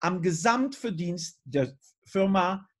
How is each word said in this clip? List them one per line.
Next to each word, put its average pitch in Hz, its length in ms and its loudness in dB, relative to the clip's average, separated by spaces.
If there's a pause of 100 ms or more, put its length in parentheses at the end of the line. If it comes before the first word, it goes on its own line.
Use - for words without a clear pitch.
am 175 200 0
Gesamtverdienst 180 1200 -2
der 131 320 -2 (280)
Firma 190 640 0 (120)